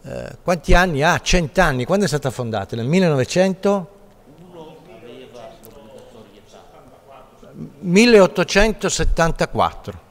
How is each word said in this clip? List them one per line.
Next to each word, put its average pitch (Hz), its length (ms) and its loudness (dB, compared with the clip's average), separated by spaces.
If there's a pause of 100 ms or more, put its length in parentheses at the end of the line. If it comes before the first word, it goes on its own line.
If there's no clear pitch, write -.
eh, 123 400 -14
quanti 175 320 2
anni 175 280 2
ha? 160 180 2
Cent'anni. 160 640 0
Quando 190 220 0
è - 20 -2
stata 139 220 -2
fondata? 110 440 -6
Nel 117 120 -6
millenovecento? 180 1040 0 (4000)
milleottocentosettantaquattro. 175 2250 0 (100)